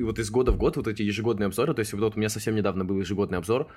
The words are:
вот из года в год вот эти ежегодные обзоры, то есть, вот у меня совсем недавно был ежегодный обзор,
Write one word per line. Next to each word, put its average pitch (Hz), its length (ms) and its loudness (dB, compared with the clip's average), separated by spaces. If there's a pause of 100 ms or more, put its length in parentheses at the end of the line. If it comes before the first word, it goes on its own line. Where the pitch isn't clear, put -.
вот 110 160 -2
из 107 100 -2
года 123 220 4
в 104 60 4
год - 200 2
вот 113 100 -4
эти 107 160 -4
ежегодные 104 440 0
обзоры, 113 260 0
то - 60 -2
есть, 104 140 -2
вот 104 220 0
у 110 40 -2
меня 107 100 0
совсем 107 260 -2
недавно 95 300 0
был 98 140 0
ежегодный 95 380 -2
обзор, 113 400 0